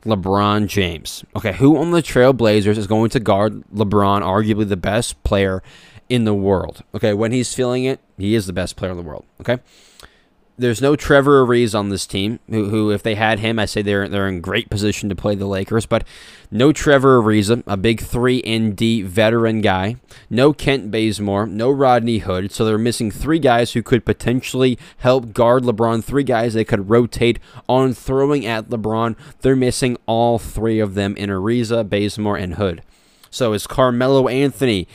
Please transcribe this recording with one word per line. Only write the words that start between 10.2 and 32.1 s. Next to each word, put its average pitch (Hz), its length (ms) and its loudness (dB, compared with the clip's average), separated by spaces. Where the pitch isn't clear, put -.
There's 120 240 0
no 143 140 4
Trevor 139 480 4
Ariza 120 360 2
on 101 100 -2
this 95 160 -4
team, 104 420 -4
who, 107 220 -2
who, 107 220 0
if 101 100 -2
they 110 140 -2
had 110 240 0
him, 113 180 -2
I 104 80 0
say 104 160 -4
they're, 101 260 0
they're 98 200 -2
in 92 140 -4
great 95 280 -4
position 104 400 -2
to 95 60 -4
play 104 180 -2
the 98 140 -6
Lakers, 101 400 -4
but 113 160 -2
no 123 200 4
Trevor 135 480 4
Ariza, 107 460 2
a 101 120 -4
big 107 240 0
three 127 420 -2
and 110 320 -2
D 113 260 0
veteran 110 600 2
guy, 98 340 0
no 139 240 4
Kent 135 380 -2
Bazemore, 104 560 0
no 110 240 -2
Rodney 123 480 2
Hood, 92 320 -4
so - 120 -2
they're 110 140 2
missing 113 320 -2
three 156 300 -2
guys 120 340 2
who 120 80 -2
could 117 240 0
potentially 127 720 -2
help 123 360 0
guard 123 300 4
LeBron, 113 400 0
three 139 220 -2
guys 117 280 0
they 110 120 0
could 101 260 -2
rotate 117 480 2
on 131 260 2
throwing 135 520 -2
at 110 240 -6
LeBron. 110 460 -2
They're 135 160 2
missing 123 500 0
all 117 320 2
three 110 420 -2
of 104 140 -2
them 101 240 -2
in 101 140 -6
Ariza, 110 580 -2
Bazemore, 104 480 -2